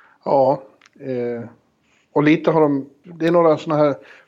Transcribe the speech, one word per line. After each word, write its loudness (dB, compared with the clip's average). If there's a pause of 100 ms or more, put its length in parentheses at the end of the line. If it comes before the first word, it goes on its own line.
(260)
Ja, 2 (380)
eh, -8 (680)
och 0
lite 2
har 2
de... -2 (140)
Det -6
är 0
några 4
såna -6
här 2 (320)